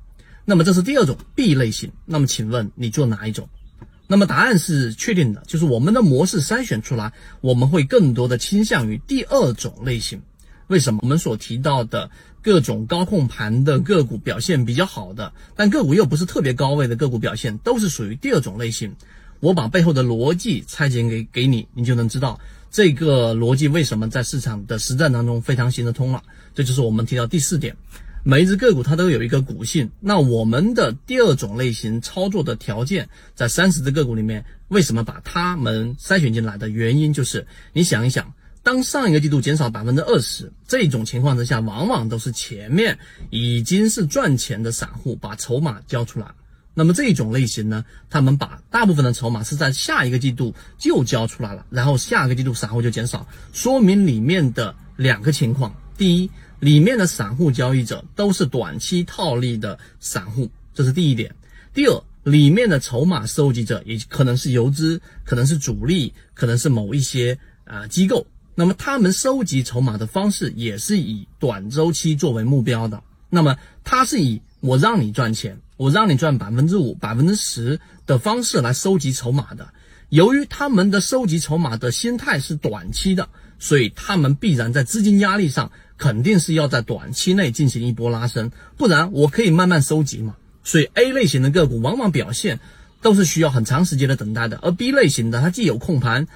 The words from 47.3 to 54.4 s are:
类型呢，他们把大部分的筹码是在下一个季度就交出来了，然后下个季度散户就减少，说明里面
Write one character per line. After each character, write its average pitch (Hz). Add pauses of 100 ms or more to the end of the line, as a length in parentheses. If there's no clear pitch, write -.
类 127
型 107
呢， 107 (260)
他 151
们 135
把 -
大 233
部 185
分 143
的 123
筹 117
码 110
是 143
在 139
下 214
一 123
个 131
季 131
度 117 (220)
就 285
交 113
出 -
来 101
了， 95
然 123
后 139
下 185
个 127
季 127
度 127
散 113
户 117
就 117
减 113
少， - (240)
说 262
明 196
里 113
面 143